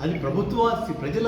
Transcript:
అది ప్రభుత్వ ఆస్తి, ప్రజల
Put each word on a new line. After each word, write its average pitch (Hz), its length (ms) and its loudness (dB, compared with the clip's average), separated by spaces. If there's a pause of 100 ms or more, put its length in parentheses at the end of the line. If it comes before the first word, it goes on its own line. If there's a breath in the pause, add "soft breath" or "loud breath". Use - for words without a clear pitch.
అది 165 140 -2 (100)
ప్రభుత్వ 233 460 2
ఆస్తి, 226 220 -2 (100)
ప్రజల 220 240 0